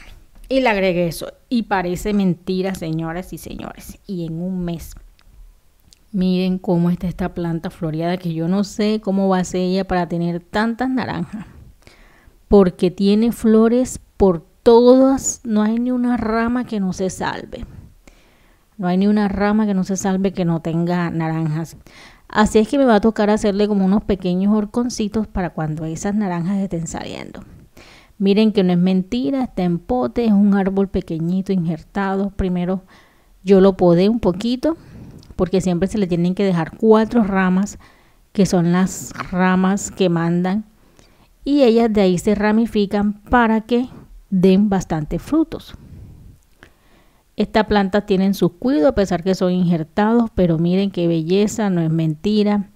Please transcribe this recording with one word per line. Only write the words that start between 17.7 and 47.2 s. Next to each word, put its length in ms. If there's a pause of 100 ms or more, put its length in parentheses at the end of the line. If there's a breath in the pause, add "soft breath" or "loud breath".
No 80
hay 120
ni 100
una 200
rama 380
que 80
no 100
se 120
salve 360
que 120
no 160
tenga 500
naranjas. 640 (520 loud breath)
Así 320
es 80
que 100
me 60
va 120
a 40
tocar 300
hacerle 380
como 160
unos 200
pequeños 500
horconcitos 720
para 240
cuando 340
esas 300
naranjas 440
estén 280
saliendo. 540 (800 loud breath)
Miren 340
que 120
no 80
es 60
mentira, 640
está 180
en 160
pote, 460
es 80
un 220
árbol 340
pequeñito 640
injertado. 760
Primero 520 (600 soft breath)
yo 160
lo 160
podé 320
un 120
poquito, 580 (580 loud breath)
porque 240
siempre 260
se 120
le 80
tienen 280
que 100
dejar 340
cuatro 440
ramas, 560 (540 soft breath)
que 140
son 260
las 400 (180)
ramas 600
que 180
mandan, 560 (800 soft breath)
y 180
ellas 300
de 80
ahí 180
se 160
ramifican 800
para 480
que 260 (440 loud breath)
den 400
bastantes 500
frutos. 540 (1600 loud breath)